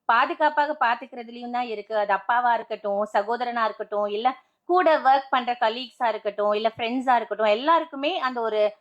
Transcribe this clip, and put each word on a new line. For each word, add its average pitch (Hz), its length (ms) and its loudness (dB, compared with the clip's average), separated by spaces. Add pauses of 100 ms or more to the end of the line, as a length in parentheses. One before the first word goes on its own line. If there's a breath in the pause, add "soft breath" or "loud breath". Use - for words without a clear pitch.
பாதுகாப்பாக 302 760 2
பாத்துக்கிறதுலயும் 240 680 -4
தான் 247 160 -4
இருக்கு. 220 300 -6
அது 202 180 2
அப்பாவா 240 400 2
இருக்கட்டும், 208 580 -4
சகோதரனா 233 520 -2
இருக்கட்டும், 208 420 -4
இல்ல 226 300 -2 (280 soft breath)
கூட 349 340 4
ஒர்க் 269 320 2
பண்ற 247 300 -2
கலீக்ஸா 240 480 -2
இருக்கட்டும், 208 440 -2
இல்ல 214 240 0
ஃப்ரெண்ட்ஸா 247 400 0
இருக்கட்டும், 214 300 -2
எல்லாருக்குமே 294 720 0
அந்த 254 220 -4
ஒரு 214 400 0